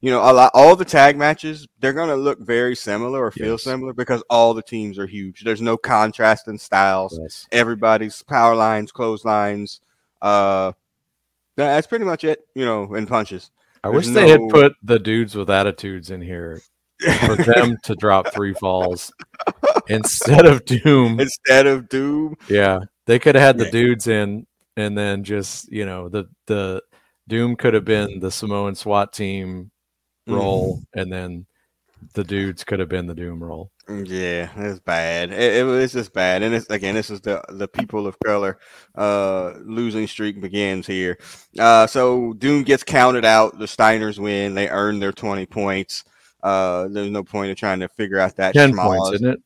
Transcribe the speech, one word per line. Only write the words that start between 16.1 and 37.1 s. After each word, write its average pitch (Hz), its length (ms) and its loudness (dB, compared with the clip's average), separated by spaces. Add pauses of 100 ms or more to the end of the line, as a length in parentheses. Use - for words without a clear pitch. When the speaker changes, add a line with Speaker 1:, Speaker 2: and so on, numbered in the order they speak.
Speaker 2:
in 92 100 -12
here 85 400 -12 (400)
Speaker 1:
<laughs> - 260 0
Speaker 2:
for 110 100 2
them 120 480 4
to 110 120 -6
drop 98 360 2
three 101 220 -4
falls 92 580 -4 (760)
instead 131 580 6
of 139 180 6
Doom. 127 560 4
Speaker 1:
Instead 135 460 4
of 131 220 0
Doom. 147 480 -4 (120)
Speaker 2:
Yeah. 98 320 2 (260)
They 120 120 4
coulda 139 220 6
had 135 180 8
the 117 80 0
Speaker 1:
Yeah. 95 40 -10
Speaker 2:
dudes 117 380 0
in, 104 380 -2 (300)
and 104 200 -6
then 101 280 -4
just, 101 460 -10
you 104 160 -8
know, 90 220 -12
the, 95 200 -8 (180)
the 98 360 -4 (460)
Doom 117 280 -2
could 120 180 0
have 104 100 0
been 104 360 -2
the 95 100 -6
Samoan 101 440 -8
swat 101 380 -4
team 95 580 -10 (560)
Speaker 1:
Mm-hmm. 113 140 -6
Speaker 2:
role, 95 420 -2 (120)
and 92 180 -8
then 90 320 -12 (680)
the 104 100 -6
dudes 98 400 -6
could 104 160 -6
have 90 80 -6
been 90 180 -8
the 87 80 -12
Doom 85 300 -12
role. 82 260 -16 (200)
Speaker 1:
Mm, 101 180 -12
yeah, 87 480 -8
it's 101 240 -10
bad. 85 500 -6
It, 107 260 0
it 123 80 0
was 131 280 -2
just 123 220 -8
bad. 92 280 0
And 113 120 -2
it's, 113 160 -4
again, 101 240 -4
this 107 160 -6